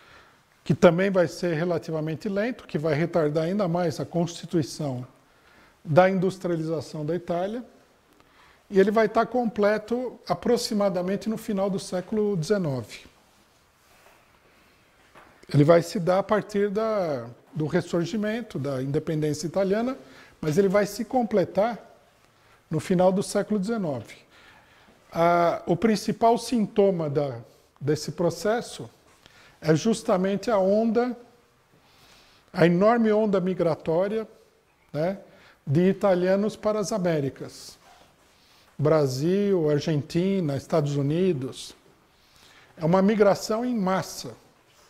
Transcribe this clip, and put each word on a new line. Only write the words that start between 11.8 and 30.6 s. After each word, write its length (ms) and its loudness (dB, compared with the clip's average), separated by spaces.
dezenove. 680 -4
Ele 100 6
vai 200 6
se 180 -6
dar 200 2
a 20 -2
partir 480 -2
da, 580 -4
do 140 -4
ressurgimento, 920 -4
da 240 -4
independência 640 -4
italiana, 520 -2
mas 160 -2
ele 120 4
vai 180 2
se 180 -8
completar 760 0
no 100 -2
final 320 4
do 100 0
século 380 -2
dezenove. 560 -6
A, 540 2
o 100 2
principal 640 2
sintoma 720 0
da, 300 -4
desse 340 -4
processo 760 -4
é 140 2
justamente 760 0
a 60 2
onda, 580 2